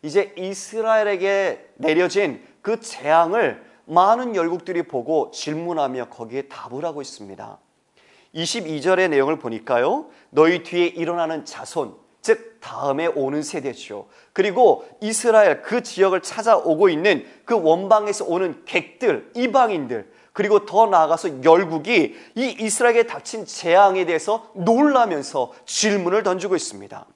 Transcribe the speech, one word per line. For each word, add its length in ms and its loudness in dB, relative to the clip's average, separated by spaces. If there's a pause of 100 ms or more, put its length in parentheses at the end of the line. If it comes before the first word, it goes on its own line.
이제 340 -2
이스라엘에게 1400 -2
내려진 680 0 (200)
그 160 -2
재앙을 840 0 (220)
많은 500 2
열국들이 480 -4
보고 460 -4
질문하며 800 -6
거기에 380 -12
답을 380 -14
하고 160 -8
있습니다. 580 -18 (760)
이십이 480 -8
절의 280 2
내용을 300 2
보니까요. 680 -2 (220)
"너희 340 2
뒤에 240 -2
일어나는 560 -4
자손", 520 -10 (260)
즉 400 -2
다음에 440 -4
오는 380 -4
세대죠. 640 -10 (240)
그리고 540 4 (160)
이스라엘 600 4
그 220 -4
지역을 380 0
찾아오고 680 2
있는 380 0 (180)
그 160 0
원방에서 640 2
오는 400 -4
객들, 680 -2
이방인들, 720 -2 (240)
그리고 320 2
더 200 4
나아가서 580 0
열국이 720 4 (200)
이 240 -4
이스라엘에게 460 2
닥친 400 -12
재앙에 600 4
대해서 480 -2
놀라면서 1000 2 (140)
질문을 580 -2
던지고 320 -2
있습니다. 500 -10 (100)